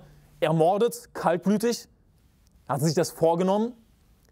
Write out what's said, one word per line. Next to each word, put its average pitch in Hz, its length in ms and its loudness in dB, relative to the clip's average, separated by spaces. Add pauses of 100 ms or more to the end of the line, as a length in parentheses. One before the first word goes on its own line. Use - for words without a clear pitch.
(400)
ermordet, 170 760 0
kaltblütig, 202 760 -2 (800)
hat 131 140 -4
sich 160 120 2
das 170 180 0
vorgenommen 190 600 0 (580)